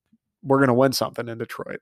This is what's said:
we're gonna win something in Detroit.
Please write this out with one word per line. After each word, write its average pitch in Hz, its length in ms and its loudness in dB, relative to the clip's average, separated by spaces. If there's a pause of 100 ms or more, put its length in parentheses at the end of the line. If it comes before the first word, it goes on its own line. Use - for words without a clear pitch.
(440)
we're 135 160 2
gonna 131 160 4
win 131 180 4
something 127 340 -6
in 113 120 -12
Detroit. - 420 -10